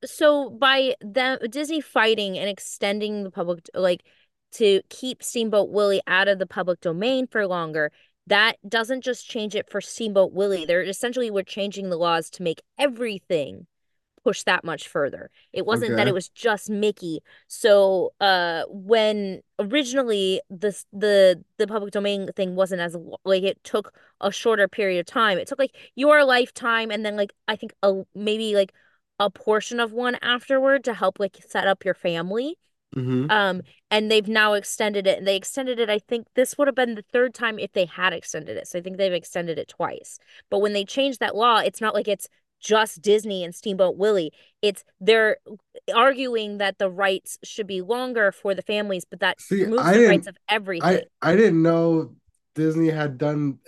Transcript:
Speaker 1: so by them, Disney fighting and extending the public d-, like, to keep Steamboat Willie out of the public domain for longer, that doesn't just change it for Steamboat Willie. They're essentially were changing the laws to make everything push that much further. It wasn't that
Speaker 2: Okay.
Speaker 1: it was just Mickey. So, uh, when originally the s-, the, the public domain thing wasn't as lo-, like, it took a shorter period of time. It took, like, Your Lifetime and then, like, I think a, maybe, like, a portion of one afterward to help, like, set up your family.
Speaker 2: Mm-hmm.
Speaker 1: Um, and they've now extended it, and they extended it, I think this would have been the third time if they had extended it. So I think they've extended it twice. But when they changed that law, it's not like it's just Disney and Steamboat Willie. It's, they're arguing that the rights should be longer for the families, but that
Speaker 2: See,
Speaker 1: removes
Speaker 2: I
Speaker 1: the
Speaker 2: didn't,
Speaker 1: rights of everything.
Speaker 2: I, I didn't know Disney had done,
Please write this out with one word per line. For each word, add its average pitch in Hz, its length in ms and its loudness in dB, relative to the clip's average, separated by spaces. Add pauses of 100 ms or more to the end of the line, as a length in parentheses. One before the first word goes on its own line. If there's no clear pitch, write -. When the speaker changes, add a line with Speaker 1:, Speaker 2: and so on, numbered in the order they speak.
Speaker 1:
so 294 460 2
by 262 500 2
them, 254 380 -2 (100)
Disney 294 320 -4
fighting 214 580 0
and 180 100 -4
extending 208 760 -4
the 190 80 -10
public 175 340 -6
d-, - 140 -12
like, 180 240 0 (520)
to 202 360 4
keep - 320 -12
Steamboat 214 480 0
Willie 202 380 2
out 185 180 2
of 196 140 2
the 190 60 -4
public 180 340 -4
domain 233 480 -2
for 214 180 -2
longer, 160 460 -2 (360)
that 208 280 4 (120)
doesn't 233 340 -4
just - 260 -6
change 214 260 -6
it - 160 -6
for 202 100 -6
Steamboat 196 520 0
Willie. 190 320 -2
They're 175 180 2
essentially 240 480 -4
were 196 140 -2
changing 196 460 -8
the 175 60 -2
laws 165 340 0
to - 120 -14
make 165 180 -4 (160)
everything 202 920 -4 (560)
push 208 180 0
that 185 220 0
much 156 240 -8
further. - 420 -4 (220)
It 185 120 -4
wasn't 226 320 -2
that 214 60 2
Speaker 2:
Okay. 202 60 2
Speaker 1:
it 202 40 2
was 185 180 -6
just 214 380 -4
Mickey. 202 520 -4 (260)
So, 196 760 4
uh, 175 480 2
when 202 760 0 (180)
originally 220 800 -2 (100)
the 202 180 -4
s-, - 240 -8
the, 196 520 4 (140)
the 208 100 0
public 202 240 -6
domain 202 420 -4
thing 185 220 -4
wasn't 185 240 0
as 170 160 -6
lo-, 170 280 -16
like, 190 200 2
it - 180 -2
took - 320 -6 (260)
a 196 120 -2
shorter 214 340 2
period 190 320 -2
of 175 80 -4
time. 214 320 2
It - 80 -6
took, 277 140 -6
like, 269 160 -2 (180)
Your 294 300 6
Lifetime 240 640 0
and 214 160 -4
then, 208 100 -6
like, 202 160 -2 (140)
I 220 80 -2
think 214 200 -12 (100)
a, 196 180 2 (120)
maybe, 214 420 -2
like, 196 160 2 (480)
a 202 100 2
portion 214 480 -2
of 233 140 -2
one 240 240 -4
afterward 269 680 2
to 233 100 -2
help, 190 260 -2
like, 196 160 -4 (100)
set 196 220 -2
up 196 160 0
your 185 100 0
family. 190 640 -4 (360)
Speaker 2:
Mm-hmm. 127 360 0
Speaker 1:
Um, 196 320 2 (280)
and 214 200 2
they've 214 180 2
now 214 260 4
extended 202 520 -2
it, 190 120 4
and 190 80 -10
they 196 100 4
extended 254 420 -6
it, 226 120 0
I 208 80 0
think 233 360 -8
this 254 220 0
would 285 100 2
have 277 80 2
been 240 200 0
the 208 180 -12
third 247 220 0
time 220 240 -4
if - 140 -8
they 196 120 2
had 180 280 -2
extended 160 440 -10
it. - 100 -10
So - 120 -10
I 175 40 -6
think 185 140 -12
they've 190 160 0
extended 170 460 -6
it - 100 -8
twice. - 500 -8 (320)
But 202 100 0
when 208 120 0
they 202 120 -2
changed 269 360 -4
that 214 160 -2
law, 226 220 4
it's 190 220 -2
not 214 140 0
like 202 140 -2
it's 196 200 -4 (300)
just 214 440 0
Disney 208 420 0
and 175 100 -12
Steamboat 190 420 0
Willie. 190 360 0 (300)
It's, 208 200 -2 (160)
they're 220 380 4 (560)
arguing 240 680 2
that 196 200 -2
the 196 100 0
rights 190 560 -2
should - 220 -10
be 185 160 -6
longer 226 500 -4
for 196 220 -4
the 185 80 -8
families, 208 420 -4
but - 160 -18
that - 220 -2
Speaker 2:
See, 190 220 0
Speaker 1:
removes 226 180 0
Speaker 2:
I 165 100 4
Speaker 1:
the 208 60 8
Speaker 2:
didn't, 233 120 8
Speaker 1:
rights - 180 4
of 190 80 -16 (120)
everything. 190 520 0 (200)
Speaker 2:
I, 160 120 2
I 180 40 4
didn't 190 260 6
know 165 520 2 (400)
Disney 160 340 2
had 151 300 -2
done, 147 500 -2